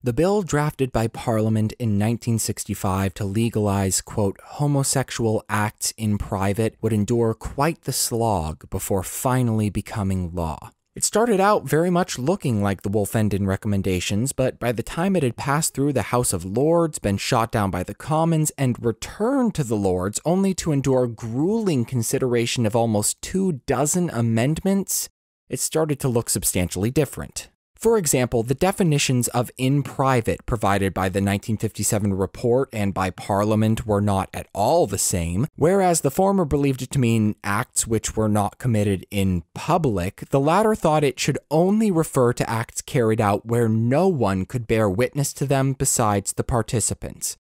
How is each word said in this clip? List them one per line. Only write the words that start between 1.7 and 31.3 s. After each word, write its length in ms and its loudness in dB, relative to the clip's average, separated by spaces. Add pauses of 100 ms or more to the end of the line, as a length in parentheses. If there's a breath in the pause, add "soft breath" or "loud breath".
in 260 0
nineteen 400 0
sixty-five 760 -4
to 100 -8
legalize, 760 0
quote, 420 -2
"homosexual 1040 0
acts 480 -2
in 220 -2
private" 640 -2
would 100 0
endure 440 2
quite 480 -2
the 100 -6
slog 760 -2
before 320 -2
finally 680 0
becoming 640 -4
law. 380 -6 (240)
It 80 -6
started 360 2
out 300 2
very 220 2
much 260 0
looking 460 0
like 180 -2
the 80 -4
Wolfenden 580 0
recommendations, 840 0
but 260 -2
by 120 -2
the 120 -4
time 320 -2
it 80 2
had 140 -2
passed 360 -2
through 200 0
the 80 0
House 320 0
of 100 -4
Lords, 560 0
been 180 0
shot 320 0
down 200 0
by 140 -4
the 100 -8
Commons, 640 0
and 260 0
returned 720 0
to 100 -2
the 140 0
Lords 480 0
only 300 2
to 160 -4
endure 340 2
grueling 800 -2
consideration 800 0
of 100 0
almost 460 0
two 460 -2
dozen 420 0
amendments, 1000 0 (380)
it 120 -8
started 400 -2
to 100 0
look 200 0
substantially 600 -2
different. 600 -4 (260)
For 220 2
example, 460 2
the 100 -2
definitions 760 2
of 280 -2
"in 240 2
private" 640 0
provided 480 0
by 160 0
the 100 -2
nineteen 380 0